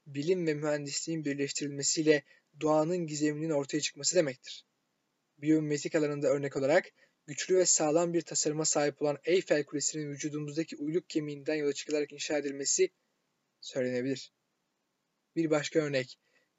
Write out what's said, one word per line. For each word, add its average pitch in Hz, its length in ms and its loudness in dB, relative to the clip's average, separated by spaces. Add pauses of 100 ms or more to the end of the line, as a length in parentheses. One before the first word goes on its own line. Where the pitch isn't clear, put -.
bilim 160 400 0
ve 156 60 2
mühendisliğin 147 720 -4
birleştirilmesiyle 143 1000 0 (380)
doğanın 156 460 2
gizeminin 151 420 -2
ortaya 143 320 0
çıkması 143 340 -2
demektir. 151 500 0 (720)
Biyomimetik 151 580 2
alanında 147 320 2
örnek 139 300 0
olarak 147 340 4 (360)
güçlü 175 300 0
ve 180 80 6
sağlam 170 480 4
bir 170 80 2
tasarıma 156 440 -2
sahip 147 360 0
olan 147 220 0
Eyfel 160 420 2
Kulesi'nin 151 440 -4
vücudumuzdaki 147 680 -6
uyluk 156 340 -4
kemiğinden 147 460 -4
yola 147 180 0
çıkılarak 147 400 -4
inşa 147 240 -4
edilmesi 139 520 0 (720)
söylenebilir. 127 720 -4 (1000)
Bir 165 140 0
başka 151 300 2
örnek, 139 400 -2 (400)